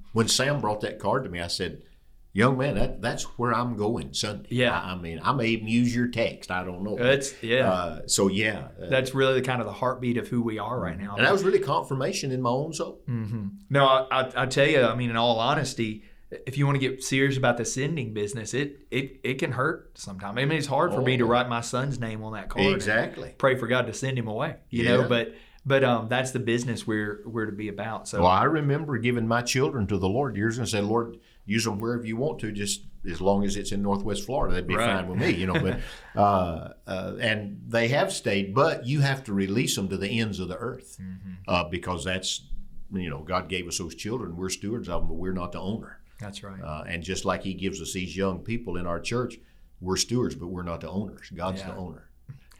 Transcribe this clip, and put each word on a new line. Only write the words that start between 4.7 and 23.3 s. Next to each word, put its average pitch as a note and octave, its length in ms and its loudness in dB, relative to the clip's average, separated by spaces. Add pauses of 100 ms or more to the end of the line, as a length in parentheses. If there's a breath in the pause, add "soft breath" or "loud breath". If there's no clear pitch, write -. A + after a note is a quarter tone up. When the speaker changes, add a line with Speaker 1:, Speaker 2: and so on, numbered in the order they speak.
Speaker 1:
I, F#2 120 -6
I - 40 -4
mean, E2 260 -8
I B2+ 100 0
may B2+ 160 2
even A2 200 0
use A#2+ 260 4
your A#2+ 140 2
text. A2+ 440 -2
I F2+ 120 -2
don't F2+ 200 -8
know. A2 120 -4
Speaker 2:
That's, C3+ 460 2
yeah. A#2 280 4
Speaker 1:
Uh, E2+ 360 -2
so, G2+ 220 4
yeah. G2 400 0 (120)
Uh, F2+ 100 -10
Speaker 2:
That's C3 240 2
really C3+ 260 4
the B2 60 -2
kind B2 140 0
of G#2+ 60 -4
the G2+ 60 -6
heartbeat B2 440 0
of A2 120 -2
who B2 140 0
we A2 160 -2
are A2+ 220 -4
right F2+ 180 -4
now. G2+ 180 -8
Speaker 1:
And A#2 80 4
that E3+ 80 8
was F#3+ 120 4
really F#3+ 160 6
confirmation D3 720 -2
in B2+ 100 -2
my A#2+ 80 2
own C#3+ 220 0
soul. - 360 -6
Speaker 2:
Mm-hmm. A2+ 380 -4 (240)
No, C#3 160 8
I, C3 240 6
I, B2+ 320 0
I C3 40 2
tell C#3 220 4
you, D3 140 6
I A2+ 140 4
mean, B2 140 0
in A2+ 60 0
all A#2 240 4
honesty, A#2 600 0 (440 soft breath)
if C3+ 120 -4
you C#3 80 4
wanna C#3 140 4
get B2+ 240 -2
serious C3+ 320 4
about B2 200 4
the A#2+ 80 -2
sending C3 480 -2
business, G#2+ 420 -4
it, C#3+ 260 -4 (100)
it, C#3 320 -4
it C#3 120 -2
can C#3 180 -2
hurt C#3+ 440 -2
sometimes. G2 400 -10
I C3 80 0
mean, D#3 140 2
it's D3 80 -2
hard C#3+ 260 2
for - 100 0
me B2+ 120 4
Speaker 1:
Oh. B2 40 2
Speaker 2:
to A#2+ 80 4
write B2 220 4
my A#2 120 -2
son's B2 400 -4
name A2 240 -6
on A2 80 -8
that G#2 160 -10
card G2 180 4
and G2 80 6
Speaker 1:
Exactly. - 640 0